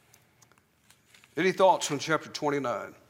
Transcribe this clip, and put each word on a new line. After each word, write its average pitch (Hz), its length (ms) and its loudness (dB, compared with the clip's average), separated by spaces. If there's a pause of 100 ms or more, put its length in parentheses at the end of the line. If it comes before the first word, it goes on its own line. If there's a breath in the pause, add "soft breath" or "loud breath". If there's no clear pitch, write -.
(1400 soft breath)
Any 180 160 2
thoughts 180 380 4
on 147 80 -2
chapter 156 300 -4
twenty-nine? 123 680 -4 (160)